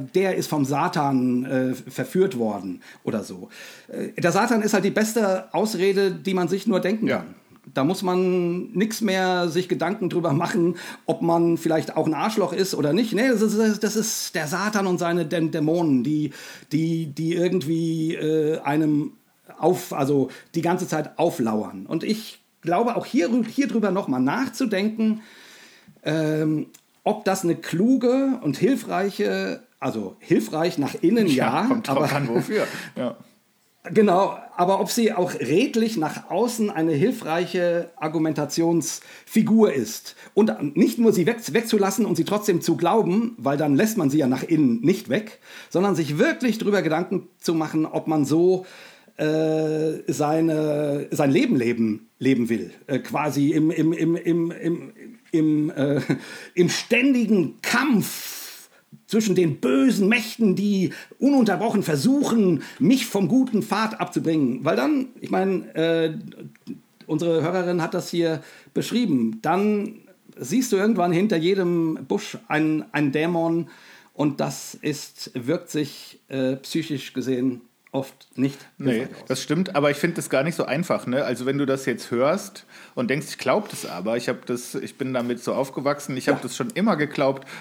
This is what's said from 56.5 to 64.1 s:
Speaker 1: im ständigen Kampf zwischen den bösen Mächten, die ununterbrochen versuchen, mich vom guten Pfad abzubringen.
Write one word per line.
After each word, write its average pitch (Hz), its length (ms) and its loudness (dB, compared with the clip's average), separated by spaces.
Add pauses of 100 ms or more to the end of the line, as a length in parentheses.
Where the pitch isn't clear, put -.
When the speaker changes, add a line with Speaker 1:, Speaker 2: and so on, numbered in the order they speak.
Speaker 1:
im 175 160 4
ständigen 240 920 2
Kampf - 1080 -2 (380)
zwischen 208 280 2
den 165 240 2
bösen 254 480 4
Mächten, 220 480 2
die 190 360 0 (280)
ununterbrochen 226 640 2
versuchen, 185 800 2 (160)
mich 254 260 4
vom 196 220 0
guten 214 340 2
Pfad 214 380 -2
abzubringen. 151 640 0